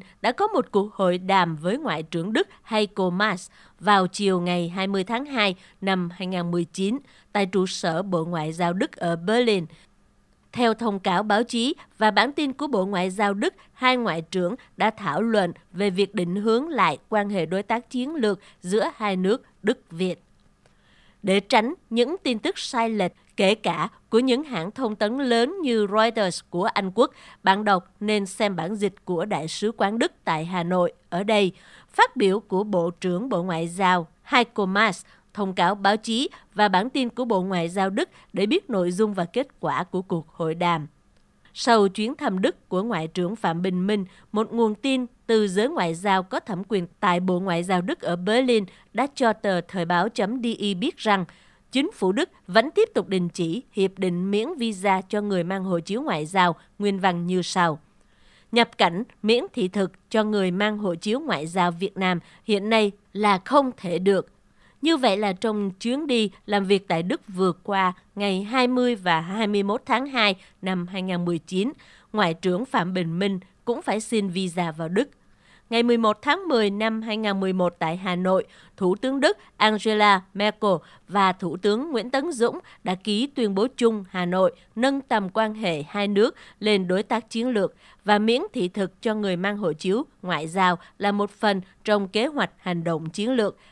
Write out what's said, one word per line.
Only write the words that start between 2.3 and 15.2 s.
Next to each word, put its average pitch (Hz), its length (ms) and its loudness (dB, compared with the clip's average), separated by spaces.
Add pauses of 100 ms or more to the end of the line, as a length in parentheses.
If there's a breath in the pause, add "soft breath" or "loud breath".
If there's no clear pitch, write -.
Đức 349 140 0 (160 loud breath)
Heiko 208 460 -2
Maas 185 400 -2 (300 soft breath)
vào 190 280 4
chiều 185 340 0
ngày 175 280 0
hai 190 180 -4
mươi 196 160 -2
tháng 240 220 -6
hai 214 300 0 (260 loud breath)
năm 185 320 0
hai 185 140 -8
ngàn 175 240 -4
mười 175 140 0
chín 202 340 -4 (320 soft breath)
tại 208 140 0
trụ 190 200 0
sở 175 360 -4
Bộ 180 240 -2
Ngoại 160 280 -4
giao 175 200 0
Đức 220 220 -4
ở 170 200 -2
Berlin. 208 500 2 (840 loud breath)
Theo 233 220 2
thông 220 260 -2
cáo 190 240 0
báo 214 200 2
chí 240 320 -2 (220 loud breath)
và 214 140 4
bản 208 200 4
tin 285 220 -2
của 294 140 -6
Bộ 202 180 0
Ngoại 190 240 -2
giao 202 240 0
Đức, 226 200 -2 (200 soft breath)
hai 254 240 2
ngoại 175 240 -2
trưởng 175 340 -2 (220 loud breath)
đã 202 120 2
thảo 190 320 -2